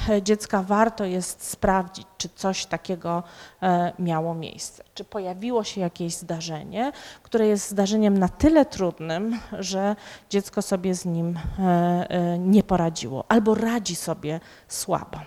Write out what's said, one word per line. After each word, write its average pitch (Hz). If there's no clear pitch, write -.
e, 208
dziecka 208
warto 214
jest 180
sprawdzić, 190
czy 175
coś -
takiego, 170
e, 175
miało 165
miejsce, -
czy 196
pojawiło 208
się -
jakieś 175
zdarzenie, 170
które 220
jest 208
zdarzeniem 202
na 185
tyle 302
trudnym, 185
że 190
dziecko 202
sobie 185
z 180
nim, 170
e, 175
e, 175
nie 190
poradziło 165
albo 220
radzi 214
sobie 160
słabo. -